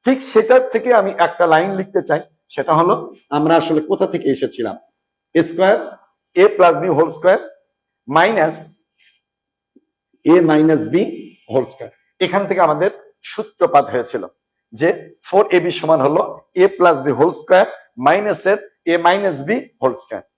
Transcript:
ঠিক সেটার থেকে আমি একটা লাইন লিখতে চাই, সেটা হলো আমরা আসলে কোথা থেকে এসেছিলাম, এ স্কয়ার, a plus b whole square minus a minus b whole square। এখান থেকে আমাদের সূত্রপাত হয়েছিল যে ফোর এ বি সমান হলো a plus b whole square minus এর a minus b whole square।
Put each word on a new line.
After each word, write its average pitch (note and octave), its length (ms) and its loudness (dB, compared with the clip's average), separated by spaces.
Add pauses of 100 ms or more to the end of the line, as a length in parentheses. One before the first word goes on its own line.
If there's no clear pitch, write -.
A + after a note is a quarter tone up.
ঠিক C4 140 2 (120)
সেটার A3+ 320 4 (100)
থেকে B3 180 -2 (100)
আমি F#3+ 100 -2 (160)
একটা E3+ 260 -2
লাইন E3+ 180 2 (100)
লিখতে F#3+ 280 -4
চাই, D#3 120 -2 (340)
সেটা D3+ 240 -2
হলো F3+ 160 2 (420)
আমরা D#3 240 2
আসলে D#3 200 -2 (100)
কোথা F#3+ 220 -2
থেকে - 140 -6 (100)
এসেছিলাম, A2+ 400 -8 (580)
এ E3 140 4
স্কয়ার, F#3+ 300 0 (640)
a - 20 8 (120)
plus F#3 260 4
b - 20 -6 (120)
whole G3+ 220 0
square F#3+ 240 2 (760)
minus E3+ 400 0 (1800)
a - 20 6 (160)
minus D#3 320 2 (100)
b - 20 -8 (560)
whole B2 220 -2
square। A2+ 200 -18 (320)
এখান F#3+ 240 -2
থেকে F#3 180 -2
আমাদের D#3 240 0 (420)
সূত্রপাত E3+ 600 0
হয়েছিল A#2+ 300 -6 (500)
যে C#3+ 160 -2 (380)
ফোর G3+ 180 2 (120)
এ - 80 4
বি F3 160 -4
সমান D#3 260 2
হলো D#3 140 0 (420)
a - 20 6 (120)
plus F3 280 4
b - 20 -2 (120)
whole D#3+ 240 2
square - 260 2 (380)
minus F#3+ 440 0
এর G#3 80 0 (340)
a - 20 2 (120)
minus F#3+ 300 0 (120)
b - 20 -4 (300)
whole B2 240 -2
square। G2+ 220 -14 (120)